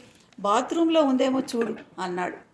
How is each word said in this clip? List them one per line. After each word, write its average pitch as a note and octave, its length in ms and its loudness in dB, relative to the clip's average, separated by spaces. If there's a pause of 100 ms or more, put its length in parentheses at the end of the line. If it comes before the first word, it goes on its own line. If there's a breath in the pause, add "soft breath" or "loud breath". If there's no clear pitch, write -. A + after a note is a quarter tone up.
(400 loud breath)
బాత్రూంలో D#4 640 2
ఉందేమో C4 380 2
చూడు" A#3 340 -4 (260)
అన్నాడు. F3+ 360 -6 (180)